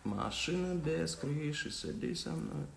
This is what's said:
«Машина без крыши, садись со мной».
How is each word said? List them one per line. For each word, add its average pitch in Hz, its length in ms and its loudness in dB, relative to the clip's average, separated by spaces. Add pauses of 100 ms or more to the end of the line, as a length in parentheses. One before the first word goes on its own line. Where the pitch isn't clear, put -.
«Машина 175 720 0
без 160 400 2
крыши, 147 560 0
садись - 500 -2
со - 100 -2
мной». 143 460 -2